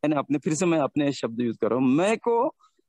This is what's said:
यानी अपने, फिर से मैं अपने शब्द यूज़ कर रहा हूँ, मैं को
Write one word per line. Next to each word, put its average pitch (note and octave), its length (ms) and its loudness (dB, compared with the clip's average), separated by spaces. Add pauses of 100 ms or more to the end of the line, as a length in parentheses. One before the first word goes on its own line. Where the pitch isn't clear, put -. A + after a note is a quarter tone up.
यानी D3+ 120 0
अपने, C#3 220 -2
फिर D#3 160 -2
से F3+ 120 -2
मैं E3 120 2
अपने C#3+ 340 0
शब्द A#2 280 -6
यूज़ A#2 180 -2
कर G#2+ 120 0
रहा A#2 80 0
हूँ, C3 100 2
मैं F3+ 280 2
को A#3+ 380 0 (340)